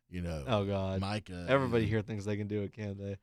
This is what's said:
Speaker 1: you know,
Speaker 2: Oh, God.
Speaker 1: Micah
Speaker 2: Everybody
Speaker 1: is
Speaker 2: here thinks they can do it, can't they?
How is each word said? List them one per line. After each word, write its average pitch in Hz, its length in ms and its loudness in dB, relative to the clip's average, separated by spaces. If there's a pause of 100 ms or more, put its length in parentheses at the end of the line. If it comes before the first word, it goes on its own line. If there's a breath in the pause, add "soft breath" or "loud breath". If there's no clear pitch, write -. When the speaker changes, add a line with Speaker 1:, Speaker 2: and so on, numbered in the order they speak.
Speaker 1:
you 90 140 -8
know, 80 240 -4
Speaker 2:
Oh, 107 180 2
God. 95 360 0
Speaker 1:
Micah 95 480 -4
Speaker 2:
Everybody 123 380 4
Speaker 1:
is 101 40 2
Speaker 2:
here 110 120 2
thinks 104 220 -4
they 104 120 0
can 104 100 -2
do 104 160 -2
it, 95 100 -6
can't 104 240 -6
they? 98 260 -6